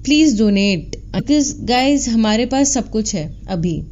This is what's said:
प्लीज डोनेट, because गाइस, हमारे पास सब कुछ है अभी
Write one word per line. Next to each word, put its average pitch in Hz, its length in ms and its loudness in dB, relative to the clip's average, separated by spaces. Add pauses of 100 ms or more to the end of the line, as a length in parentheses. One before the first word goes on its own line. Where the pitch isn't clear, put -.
प्लीज 294 340 4
डोनेट, 202 580 0 (200)
because 285 440 0
गाइस, 262 480 2
हमारे 226 380 2
पास 269 260 0
सब - 180 -4
कुछ 220 240 -4
है 165 340 -8
अभी 170 440 -2